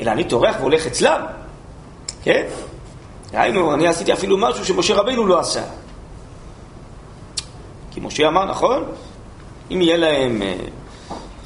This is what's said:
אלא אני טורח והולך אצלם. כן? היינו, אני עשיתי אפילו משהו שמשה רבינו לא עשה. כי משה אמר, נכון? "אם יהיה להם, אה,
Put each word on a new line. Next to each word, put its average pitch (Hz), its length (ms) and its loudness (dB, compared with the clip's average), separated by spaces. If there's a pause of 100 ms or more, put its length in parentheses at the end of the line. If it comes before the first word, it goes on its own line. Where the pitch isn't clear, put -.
אלא 113 100 2
אני 110 120 2
טורח 151 360 4
והולך 143 260 4
אצלם. 277 360 2 (1000)
כן? 233 220 4 (880)
היינו, 170 400 4
אני 156 140 4
עשיתי 170 260 4
אפילו 196 240 2
משהו 214 280 0
שמשה 185 300 2
רבינו 220 320 2
לא 175 120 6
עשה. 117 240 -2 (2250)
כי - 80 -10
משה 143 280 2
אמר, 185 180 4
נכון? 233 380 2 (880)
"אם 185 100 0
יהיה 170 160 6
להם, 135 440 2
אה, 95 140 -2 (920)